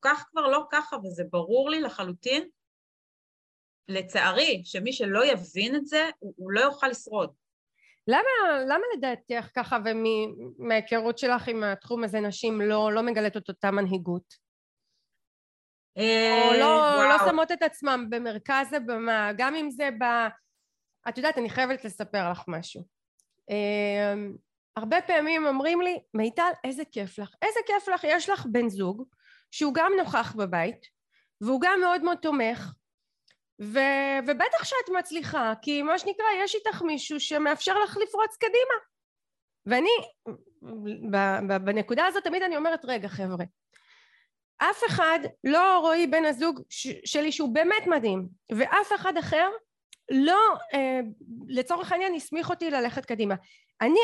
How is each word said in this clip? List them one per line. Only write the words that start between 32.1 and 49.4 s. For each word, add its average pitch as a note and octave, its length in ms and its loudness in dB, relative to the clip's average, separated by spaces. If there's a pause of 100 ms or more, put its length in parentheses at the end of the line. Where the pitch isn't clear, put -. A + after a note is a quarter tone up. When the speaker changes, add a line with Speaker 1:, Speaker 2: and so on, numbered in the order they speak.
Speaker 2:
תומך, B3+ 500 -2 (880)
ו-, C4+ 680 0
ובטח D#4+ 380 2
שאת B4+ 240 -2 (100)
מצליחה, D4+ 540 -2 (100)
כי D4 200 -2
מה D#4+ 160 0
שנקרא, G4+ 280 -4 (120)
יש G4 160 -2
איתך G#4 280 -4
מישהו D4+ 380 -4
שמאפשר D4+ 580 0
לך G#4 240 0
לפרוץ G#4+ 340 -2
קדימה." A#4+ 380 2 (920)
ואני, B3+ 240 2 (1200)
ב-, G3 420 2
ב-, F#3+ 120 -2
בנקודה G#3+ 420 0
הזאת, F#4+ 180 -2
תמיד F4+ 180 -2
אני F4 140 -2
אומרת, D#4+ 280 0
"רגע, A3+ 240 -4
חבר'ה, F#3 360 -6 (1120)
אף F4+ 300 2
אחד, D#4+ 300 2 (260)
לא F4+ 340 6
רועי E4 280 4
בן D#4 180 2
הזוג D4 440 0
ש-, - 200 -10 (160)
שלי, D4+ 280 0
שהוא C#4 220 -2
באמת F4 320 2
מדהים, G#3+ 420 0 (280)
ואף G4 380 2
אחד F#4 220 -2
אחר, D#4+ 320 0 (640)